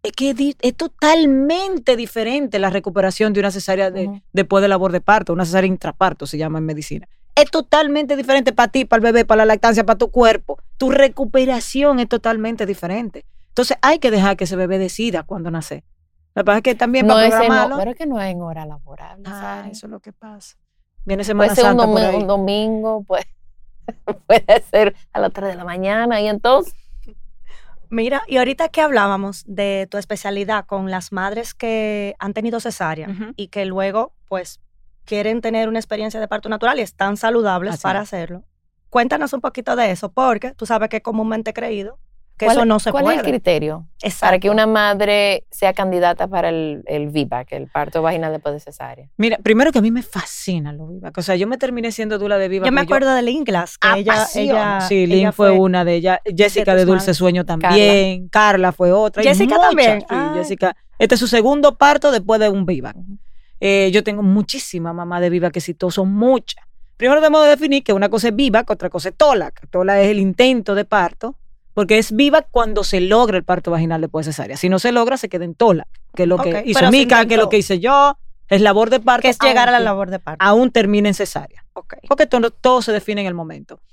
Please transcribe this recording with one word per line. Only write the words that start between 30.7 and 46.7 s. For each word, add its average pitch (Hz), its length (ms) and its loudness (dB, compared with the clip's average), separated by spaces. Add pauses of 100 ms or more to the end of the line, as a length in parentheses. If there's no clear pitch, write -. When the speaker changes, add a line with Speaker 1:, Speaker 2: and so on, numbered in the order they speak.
Speaker 3:
las 185 220 -10
madres 202 400 -6
que 214 640 -6
han 202 140 -8
tenido 226 260 -6
cesárea 160 480 -8
Speaker 1:
Ujú. 202 300 -12
Speaker 3:
y 196 100 -12
que 202 180 -8
luego, 190 460 -4 (160)
pues, 185 320 -10 (460)
quieren 214 340 -4
tener 226 300 -4
una 226 100 -4
experiencia 214 400 -8
de 214 80 -6
parto 214 220 -8
natural 233 300 -2
y - 20 -4
están 196 340 -4
saludables 208 600 -2
Speaker 1:
Así - 80 -10
Speaker 3:
para 190 160 -2
Speaker 1:
es. 208 100 -8
Speaker 3:
hacerlo. 175 340 -12 (460)
Cuéntanos 269 420 -2
un 277 80 -6
poquito - 380 -6
de 220 140 0
eso, 185 200 -8
porque 254 420 -2
tú - 120 -14
sabes 220 240 -2
que 220 80 -6
es 214 60 -10
comúnmente 220 500 -6
creído 226 440 -10 (380)
que 220 100 -2
Speaker 2:
¿Cuál 226 120 4
Speaker 3:
eso 233 80 4
Speaker 2:
es, - 20 2
Speaker 3:
no 214 120 2
se 208 120 -4
Speaker 2:
cuál - 140 0
Speaker 3:
puede. 330 100 2
Speaker 2:
es 294 80 -2
el - 40 -6
criterio 160 600 -2 (120)
para 208 140 -6
Speaker 3:
Exacto. 185 280 2
Speaker 2:
que 196 100 0
una 220 160 2
madre 208 840 0
sea 190 240 0
candidata 180 540 0
para 175 220 -2
el, 160 360 -6